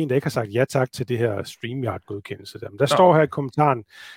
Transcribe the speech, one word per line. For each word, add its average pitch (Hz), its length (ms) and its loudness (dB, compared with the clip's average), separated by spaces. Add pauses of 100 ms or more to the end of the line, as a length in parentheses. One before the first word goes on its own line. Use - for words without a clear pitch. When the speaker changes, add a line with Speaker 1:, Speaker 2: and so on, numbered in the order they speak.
Speaker 1:
en, 151 60 -2
der 127 60 0
ikke 139 100 2
har 151 60 -2
sagt 107 240 -4
ja 123 100 2
tak 131 280 -2
til - 160 -8
det 123 100 -2
her 110 240 -2
StreamYard-godkendelse 104 1160 -10
der. - 100 -12
Men 101 80 -20
der - 40 2
Speaker 2:
Nå. 143 40 2
Speaker 1:
står 160 280 6
her 156 80 6
i 151 40 2
kommentaren: 139 580 0 (320)